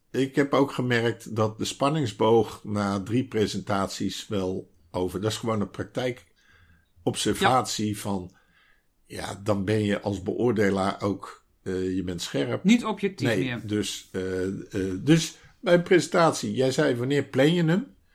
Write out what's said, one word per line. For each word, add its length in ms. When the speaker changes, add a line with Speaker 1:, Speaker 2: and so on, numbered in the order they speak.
Speaker 1:
ik 240
heb 180
ook 180
gemerkt 640
dat 220
de 80
spanningsboog 1000
na 400
drie 240
presentaties 1000
wel 440
over. 300
Dat 100
is 60
gewoon 240
een 80
praktijkobservatie 840
Speaker 2:
Ja. 80
Speaker 1:
van, 360
ja, 380
dan 220
ben 180
je 180
als 200
beoordelaar 800
ook, 440
eh, 320
je 80
bent 180
scherp. 420
Speaker 2:
Niet 220
objectief 420
Speaker 1:
Nee, 160
Speaker 2:
meer. 240
Speaker 1:
dus, 440
eh, 360
eh, 60
dus 340
bij 140
een 100
presentatie, 720
jij 180
zei, 240
wanneer 280
plan 300
je 100
hem? 300